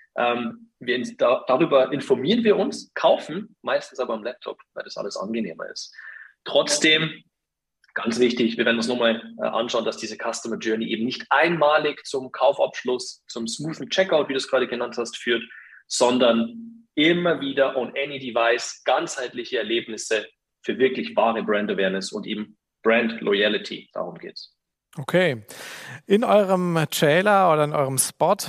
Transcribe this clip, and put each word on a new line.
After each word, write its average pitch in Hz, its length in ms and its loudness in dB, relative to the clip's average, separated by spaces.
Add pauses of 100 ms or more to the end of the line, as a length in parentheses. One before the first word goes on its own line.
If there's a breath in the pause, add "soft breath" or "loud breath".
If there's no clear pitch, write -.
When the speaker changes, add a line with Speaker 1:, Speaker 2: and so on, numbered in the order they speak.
(180 soft breath)
Speaker 1:
Ähm, 120 600 -2
wir 123 180 -2
in-, 117 220 -6
da-, 127 280 2
darüber 135 460 4
informieren 139 500 0
wir 208 140 6
uns, - 380 -4
kaufen - 640 0
meistens 135 400 -4
aber 117 140 -2
am 107 100 -8
Laptop, 110 340 -10 (140)
weil - 120 -10
das - 120 -14
alles 101 220 -8
angenehmer 98 520 -6
ist. - 240 -14 (500 loud breath)
Trotzdem, 156 760 2 (720)
ganz 113 260 -4
wichtig, 117 380 2
wir 117 80 0
werden 117 140 2
uns 113 100 -2
nochmal, 113 340 0 (140)
äh, - 60 -8
anschauen, 117 420 -2
dass 110 140 -4
diese 107 180 -10
Customer 113 400 -6
Journey 110 300 -2
eben 110 180 -4
nicht - 240 -6
einmalig 151 760 2
zum 127 260 -6
Kaufabschluss, 127 960 0
zum 117 200 -8
smoothen 147 440 -8
Checkout, 170 400 2
wie - 20 -4
du 131 60 -2
es - 100 -6
gerade 123 180 2
genannt 120 300 -6
hast, 117 220 -6
führt, 117 240 -2 (440 loud breath)
sondern 120 1080 2
immer 165 480 2
wieder 139 340 0
on 117 160 -4 (100)
any 143 160 -8
device 117 680 -2
ganzheitliche 127 720 -4
Erlebnisse 110 680 -4 (380)
für 104 160 -4
wirklich 127 360 0
wahre 110 280 2
Brand 104 280 0
Awareness 95 400 -2
und 101 160 -10
eben 107 300 -8 (260)
Brand 113 380 2
Loyalty. 101 720 -2
Darum 87 240 -8
geht's. - 380 -18 (440)
Speaker 2:
Okay. 147 460 0 (640 loud breath)
In 214 180 4
eurem 180 680 4
Trailer 185 600 4
oder 151 120 4
in 151 100 -4
eurem 135 240 -2
Spot 175 380 2 (120)